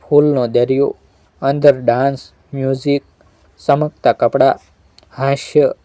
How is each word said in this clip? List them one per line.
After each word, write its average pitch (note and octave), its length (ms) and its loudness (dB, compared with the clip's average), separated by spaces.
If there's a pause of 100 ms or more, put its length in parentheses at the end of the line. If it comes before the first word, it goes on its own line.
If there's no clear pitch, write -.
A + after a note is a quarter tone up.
ફૂલનો D3 380 2
દરિયો, B2 480 -2 (460)
અંદર C#3 400 2
ડાન્સ, B2+ 500 -2 (220)
મ્યુઝિક, C3+ 500 -4 (600)
ચમકતા D3 460 0
કપડાં, C3 480 0 (580)
હાસ્ય. C#3 560 -2 (120)